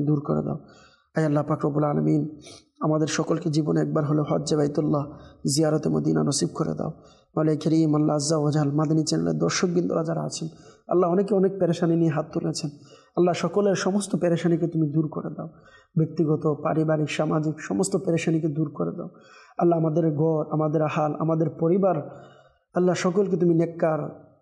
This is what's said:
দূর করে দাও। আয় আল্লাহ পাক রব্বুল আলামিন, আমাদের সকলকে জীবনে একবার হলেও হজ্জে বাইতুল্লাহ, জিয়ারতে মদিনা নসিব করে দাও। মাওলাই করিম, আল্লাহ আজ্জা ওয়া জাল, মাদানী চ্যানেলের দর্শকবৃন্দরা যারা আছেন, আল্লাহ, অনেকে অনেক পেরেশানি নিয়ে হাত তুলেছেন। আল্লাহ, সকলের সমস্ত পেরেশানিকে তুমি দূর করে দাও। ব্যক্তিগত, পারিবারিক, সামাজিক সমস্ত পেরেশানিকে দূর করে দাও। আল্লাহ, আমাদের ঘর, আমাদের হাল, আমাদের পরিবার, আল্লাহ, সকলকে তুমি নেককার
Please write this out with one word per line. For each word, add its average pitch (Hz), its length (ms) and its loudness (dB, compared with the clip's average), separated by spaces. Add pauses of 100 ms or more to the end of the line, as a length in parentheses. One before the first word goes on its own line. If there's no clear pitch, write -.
দূর 147 140 2
করে 151 220 -2
দাও। 143 160 -4 (580)
আয় 160 100 2
আল্লাহ 147 180 2
পাক 147 220 -2
রব্বুল 147 180 0
আলামিন, 151 380 2 (580)
আমাদের 156 280 0
সকলকে 160 420 -2
জীবনে 156 320 0
একবার 151 240 0
হলেও 151 240 0
হজ্জে 156 260 -2
বাইতুল্লাহ, 151 480 0 (440)
জিয়ারতে 151 420 0
মদিনা 156 340 0
নসিব 151 300 -2
করে 160 200 -4
দাও। 156 180 -6 (440)
মাওলাই 156 220 2
করিম, 156 380 2
আল্লাহ 151 200 2
আজ্জা 151 220 0
ওয়া 147 140 0
জাল, 143 200 2
মাদানী 156 320 2
চ্যানেলের 160 340 -2
দর্শকবৃন্দরা 170 680 0
যারা 160 180 -4
আছেন, 151 260 -8 (400)
আল্লাহ, 175 240 2
অনেকে 196 240 2
অনেক 190 240 4
পেরেশানি 165 360 2
নিয়ে 165 160 4
হাত 151 220 -2
তুলেছেন। 165 360 -4 (460)
আল্লাহ, 175 180 4
সকলের 190 420 0
সমস্ত 190 400 -2
পেরেশানিকে 170 520 2
তুমি 160 240 0
দূর 156 160 0
করে 160 220 -8
দাও। 160 200 -12 (480)
ব্যক্তিগত, 160 460 2 (200)
পারিবারিক, 156 460 0
সামাজিক 156 500 0
সমস্ত 196 380 -2
পেরেশানিকে 165 500 0
দূর 151 220 -2
করে 165 220 -6
দাও। 170 180 -10 (480)
আল্লাহ, 170 220 4
আমাদের 160 320 2
ঘর, 156 300 0 (100)
আমাদের 156 340 0
হাল, 151 340 -2
আমাদের 160 300 0
পরিবার, 175 460 2 (800)
আল্লাহ, 180 200 2
সকলকে 185 420 0
তুমি 170 160 4
নেককার 165 460 0 (420)